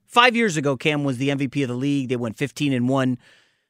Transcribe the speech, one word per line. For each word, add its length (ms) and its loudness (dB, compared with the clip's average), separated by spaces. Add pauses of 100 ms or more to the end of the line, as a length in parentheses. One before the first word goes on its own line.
Five 300 4
years 220 0
ago, 200 0
Cam 260 -2
was 140 -2
the 140 -2
M 80 -2
V 80 0
P 160 -2
of 60 -2
the 60 -4
league. 340 -2
They 60 0
went 220 -6
fifteen 340 -2
and 160 0
one, 300 0 (520)